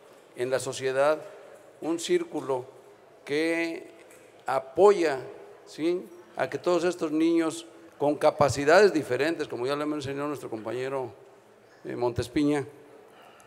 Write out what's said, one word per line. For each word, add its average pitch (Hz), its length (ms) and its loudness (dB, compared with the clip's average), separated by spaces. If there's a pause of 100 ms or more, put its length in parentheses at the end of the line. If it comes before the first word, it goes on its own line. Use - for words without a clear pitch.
(360)
en 123 120 -4
la 131 100 0
sociedad 135 640 0 (600)
un 165 180 -2
círculo 147 640 -2 (580)
que 165 680 -4 (560)
apoya, 160 720 4 (460)
¿sí?, 175 360 -4 (340)
a 131 120 -2
que - 80 -6
todos 170 280 0
estos 170 280 -2
niños 160 540 0 (320)
con 147 180 2
capacidades 151 800 6
diferentes, 139 540 -2
como 120 180 -6
ya 143 100 -2
lo 151 80 -4
mencionó 143 440 -6
nuestro 131 200 -8
compañero, 123 640 -6 (720)
eh, 139 100 -8
Montespiña, 127 680 0 (840)